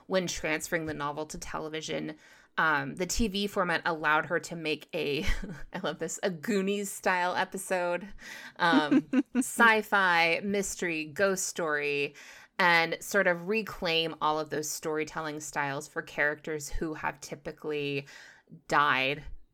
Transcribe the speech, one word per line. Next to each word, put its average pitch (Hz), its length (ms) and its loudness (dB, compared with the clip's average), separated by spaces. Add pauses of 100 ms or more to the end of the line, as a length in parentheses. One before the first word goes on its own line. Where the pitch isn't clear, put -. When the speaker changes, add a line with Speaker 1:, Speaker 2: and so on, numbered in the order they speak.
Speaker 1:
when 185 200 0
transferring 160 580 -2
the 156 80 -6
novel 147 320 -6
to 165 120 -10
television. 156 800 -6 (420)
Um, 151 380 2
the 180 120 -2
T 226 200 2
V 202 200 0
format 175 380 0
allowed 156 420 2
her 170 140 0
to 170 140 -10
make 156 380 -4
a, 156 320 -2 (240)
<laughs> - 240 -12
I - 80 -8
love 165 180 -4
this, - 220 -6
a 202 80 0
Goonies 196 640 -2
style 180 440 0
episode, 180 720 -2 (520)
um, 202 460 4 (160)
Speaker 2:
<laughs> - 160 -4
Speaker 1:
sci-fi, 196 1080 4
mystery, 190 640 -2
ghost 190 420 0
story, 147 680 -2 (460)
and 170 400 6
sort 196 260 2
of 175 220 0
reclaim 165 760 0
all 156 180 2
of 151 120 -6
those 156 180 -4
storytelling 156 720 -4
styles 147 480 -4
for - 160 -8
characters 151 640 -4
who 160 240 -2
have 151 280 -6
typically 147 840 -6 (600)
died 143 560 2 (300)